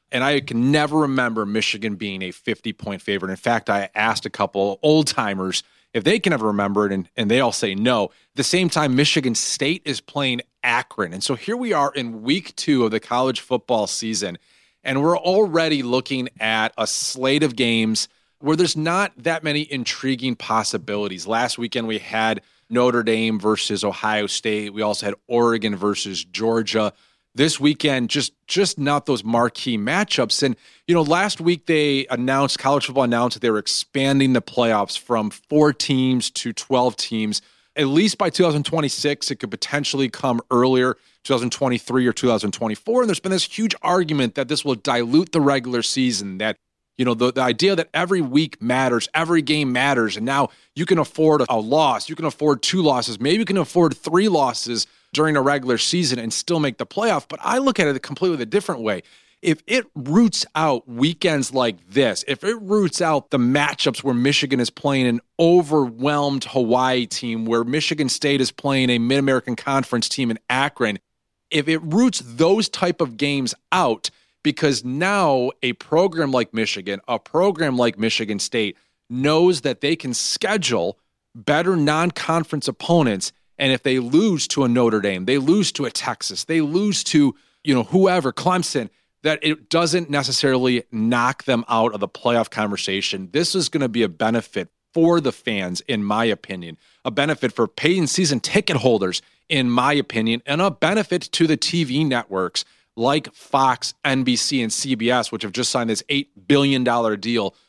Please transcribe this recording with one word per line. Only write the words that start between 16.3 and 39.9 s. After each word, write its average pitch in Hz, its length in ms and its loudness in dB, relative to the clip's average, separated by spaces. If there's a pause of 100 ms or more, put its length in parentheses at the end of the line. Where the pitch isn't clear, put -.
at 110 360 0
a 110 100 -2
slate 131 560 -2
of 127 120 0
games 113 540 0 (300)
where 156 160 0
there's 165 220 0
not 170 400 -2
that 160 260 -4
many 151 180 -2 (100)
intriguing 131 640 -4
possibilities. 104 880 -4
Last 117 320 -2
weekend, 117 300 -6
we 110 100 -4
had 110 440 -2 (280)
Notre 120 320 2
Dame 113 380 0
versus 104 440 -2
Ohio 104 440 -2
State. 107 480 -4
We 107 80 -4
also 104 240 -2
had 101 80 -2 (100)
Oregon 113 500 2
versus 98 480 -2
Georgia. 110 720 -2 (400)
This 151 260 0
weekend, 139 520 0
just, - 220 -4 (120)
just - 320 0
not 143 300 0
those 117 160 0
marquee 117 560 0
matchups. 135 640 0
And, 127 120 0 (300)
you 175 80 2
know, 170 80 4
last 175 400 0
week 170 240 0
they 147 460 2
announced, 131 480 0
college 143 260 2
football 131 200 0
announced 117 280 2
that 113 60 -10
they 120 100 0
were 107 80 2
expanding 135 760 0
the 120 100 2
playoffs 110 560 0
from 107 320 -2
four 151 420 2
teams 131 560 0
to - 240 -8
twelve 127 420 0
teams. 110 460 -4 (340)
At 147 120 0
least 180 320 2
by 185 100 0
two - 140 2
thousand 151 240 2
twenty-six, 147 640 -2
it 135 60 -6
could 107 120 -8
potentially 139 600 -2